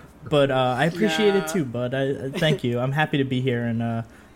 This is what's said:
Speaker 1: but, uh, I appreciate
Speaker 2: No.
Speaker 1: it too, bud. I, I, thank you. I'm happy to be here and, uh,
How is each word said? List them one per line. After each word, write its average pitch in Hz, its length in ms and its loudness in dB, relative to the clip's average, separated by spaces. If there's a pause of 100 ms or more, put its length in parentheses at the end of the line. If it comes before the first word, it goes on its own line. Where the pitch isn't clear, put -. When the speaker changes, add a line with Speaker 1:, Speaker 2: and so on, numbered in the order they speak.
(240)
Speaker 1:
but, 139 260 4
uh, 127 300 2
I 147 60 2
appreciate 196 500 2
Speaker 2:
No. 196 60 2
Speaker 1:
it 156 80 -4
too, 165 160 0
bud. 123 280 -4
I, 135 340 -2
I, 135 40 -8
thank 156 320 0
you. 120 160 0
I'm 131 140 -2
happy 156 240 0
to 135 80 2
be 127 160 -2
here 120 240 -2
and, 117 180 -2
uh, 117 180 -4 (340)